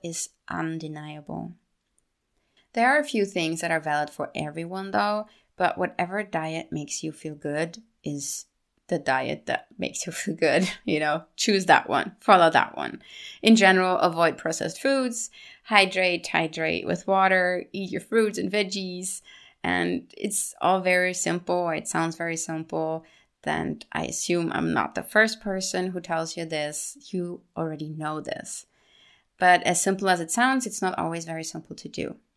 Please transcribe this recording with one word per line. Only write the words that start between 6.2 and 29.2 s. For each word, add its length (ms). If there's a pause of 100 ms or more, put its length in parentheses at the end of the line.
diet 480
makes 320
you 100
feel 220
good 480 (220)
is 420 (420)
the 100
diet 480
that 200 (120)
makes 280
you 60
feel 240
good. 400
<laughs> 80
You 160
know, 240 (120)
choose 300
that 220
one, 320
follow 300
that 260
one. 260 (400)
In 140
general, 420
avoid 400
processed 420
foods, 500 (340)
hydrate, 600
hydrate 600
with 200
water, 680
eat 180
your 100
fruits 380
and 120
veggies. 720 (420)
And 520
it's 440
all 200
very 320
simple. 580
It 180
sounds 280
very 200
simple. 680 (420)
And 460
I 120
assume 480
I'm 220
not 200
the 80
first 380
person 480
who 120
tells 360
you 80
this. 540 (120)
You 300 (160)
already 320
know 320
this. 460 (720)